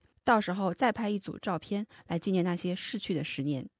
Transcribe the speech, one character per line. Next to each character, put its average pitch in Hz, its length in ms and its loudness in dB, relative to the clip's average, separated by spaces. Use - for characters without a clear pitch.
到 233 160 6
时 180 140 0
候 190 200 0
再 240 200 2
拍 226 160 -2
一 208 100 0
组 - 180 -10
照 175 220 -2
片 208 260 -4
来 170 100 0
纪 180 140 -2
念 180 140 4
那 180 100 2
些 175 180 -2
逝 - 240 -4
去 196 160 -2
的 151 120 0
十 - 180 -4
年。” 139 240 -2